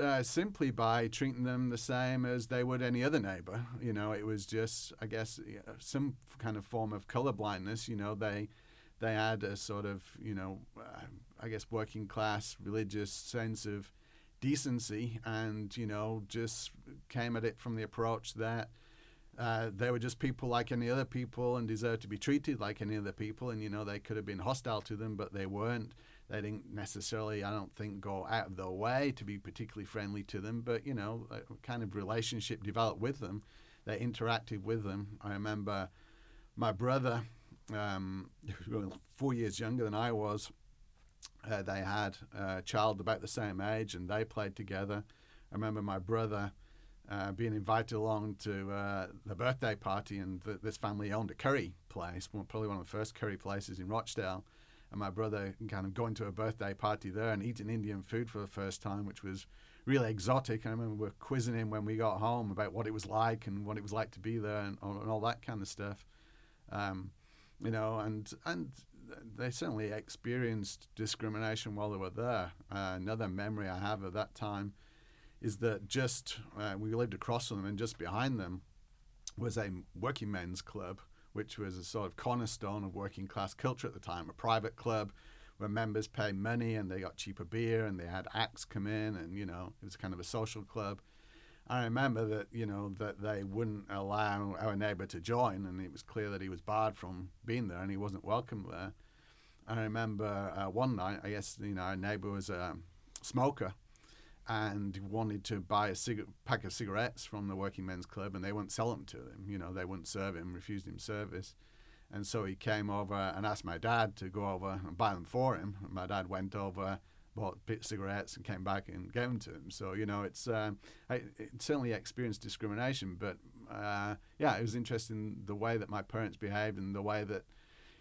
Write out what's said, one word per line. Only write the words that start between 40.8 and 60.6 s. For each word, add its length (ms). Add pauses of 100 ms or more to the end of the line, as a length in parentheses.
uh, 120
they 180
had 380 (200)
a 240
child 380
about 220
the 40
same 340
age, 360
and 120
they 160
played 300
together. 480 (480)
I 60
remember 260
my 160
brother, 540 (580)
uh, 220
being 220
invited 420
along 480
to, 260
uh, 360 (200)
the 80
birthday 400
party, 440
and 260
th-, 180
this 140
family 360
owned 200
a 20
curry 380 (160)
place, 420
one, 140
probably 240
one 100
of 60
the 40
first 280
curry 200
places 440
in 80
Rochdale. 560 (480)
And 60
my 120
brother 440 (140)
kind 180
of 80
going 200
to 120
a 60
birthday 420
party 360
there 180
and 160
eating 260
Indian 320
food 260
for 120
the 80
first 340
time, 240
which 160
was 240 (400)
really 240
exotic. 560